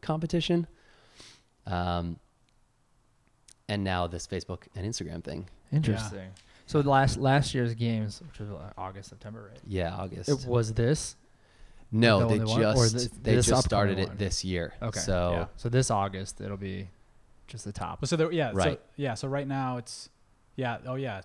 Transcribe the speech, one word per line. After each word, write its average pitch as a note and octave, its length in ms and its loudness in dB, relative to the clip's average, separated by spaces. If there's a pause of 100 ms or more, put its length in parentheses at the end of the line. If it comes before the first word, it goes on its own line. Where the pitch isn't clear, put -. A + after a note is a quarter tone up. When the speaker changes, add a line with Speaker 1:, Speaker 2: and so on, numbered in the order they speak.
Speaker 1:
competition." E3 680 0 (960)
Um, F2 540 -2 (1500)
and G2+ 160 -2
now F2+ 240 0
this E2+ 200 -8
Facebook F2+ 360 -8 (120)
and F#2+ 100 -6
Instagram E2+ 380 -6
thing. F#2 260 -10 (220)
Speaker 2:
Interesting. A2 480 0
Speaker 3:
Yeah. F#2 60 -12 (420)
Speaker 2:
So D3+ 140 2
last, C3+ 360 4
last C3+ 360 4
year's A#2+ 200 0
games, A2+ 540 -2
which - 120 -18
was, G#2 100 -10
uh, F#2+ 280 -12
August, G2 320 -12
September, G#2+ 420 -16
right? A#2+ 140 -20
Speaker 1:
Yeah, F2+ 300 0
August. F#2 340 -6
Speaker 2:
It C3+ 160 0
was A#2 280 2
this? B2 420 2 (760)
Speaker 1:
No, A2 280 8
Speaker 2:
The A#2 80 6
Speaker 1:
they G#2+ 140 4
Speaker 2:
only A2 240 4
one? G#2+ 100 4
Or B2 80 6
Speaker 1:
just, A2 100 6
Speaker 2:
this, B2 140 -2
Speaker 1:
they A2+ 280 2
Speaker 2:
this A#2+ 120 6
Speaker 1:
just B2+ 180 4
Speaker 2:
upcoming G2+ 300 2
Speaker 1:
started F#2+ 40 0
it F#2+ 100 0
Speaker 2:
one? G2+ 80 -10
Speaker 1:
this G2 260 -2
year. F2 380 -2
Speaker 2:
Okay. A2+ 180 -4
Speaker 1:
So F2 320 2
Speaker 3:
Yeah. E2+ 140 0 (100)
Speaker 2:
So - 140 -6
this B2+ 200 4
August, G2 520 -2
it'll G2+ 160 -8
be F#2+ 320 -8 (580)
just - 160 -14
the G2+ 80 -8
top. - 300 -8
Speaker 3:
Well, C#3+ 60 -4
so E3+ 100 0
there, D#3 140 2
yeah, D3+ 200 0
so, F#2+ 60 -2
Speaker 1:
Right. F2+ 240 2 (160)
Speaker 3:
yeah, C#3 160 -4
so C3+ 160 -6
right C#3 180 -2
now C3 300 -2
it's, - 320 -14 (480)
yeah, A#2+ 280 -4
oh B2+ 100 -6
yeah, A#2+ 300 -6